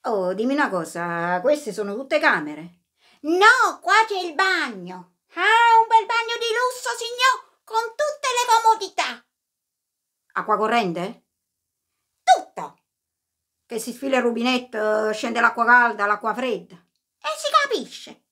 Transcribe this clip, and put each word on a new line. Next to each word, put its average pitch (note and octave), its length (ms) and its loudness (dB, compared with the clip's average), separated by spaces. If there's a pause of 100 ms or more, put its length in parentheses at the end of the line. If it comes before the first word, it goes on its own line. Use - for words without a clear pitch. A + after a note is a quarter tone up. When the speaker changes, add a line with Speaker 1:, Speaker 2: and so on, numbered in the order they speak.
Speaker 1:
Oh, F#3+ 280 -2
dimmi A#3 220 -2
una C#4 160 0
cosa, E3+ 720 -4
queste B3 320 -2
sono G3+ 200 -6
tutte C4+ 240 -4
camere? E3 600 -2 (440)
Speaker 2:
No, G4+ 600 4
qua F4+ 100 0 (140)
c'è G4+ 120 -6
il F4 160 -8
bagno. A#3+ 840 -4 (160)
Ah, A4+ 440 4
un A4+ 100 4
bel A4+ 180 4
bagno A#4 320 -2
di A#4 80 -4 (100)
lusso, B4+ 400 -2
signor, B4 680 -2
con A4 260 -4
tutte D5 420 -4
le B4 160 -2
comodità. A4 800 0 (1040)
Speaker 1:
Acqua - 240 0
corrente? G#3 720 -2 (960)
Speaker 2:
Tutto. - 560 0 (880)
Speaker 1:
Che A#3 120 -8
si A3+ 140 -8
sfila C4+ 240 -2
il B3 60 2
rubinetto, A3+ 920 0
scende A#3 280 -4
l'acqua A#3 260 2
calda, A#3 400 4
l'acqua G#3 280 -2
fredda. A#3 400 -6
Speaker 2:
E - 600 -16
si D5 140 -6 (120)
capisce. - 680 -8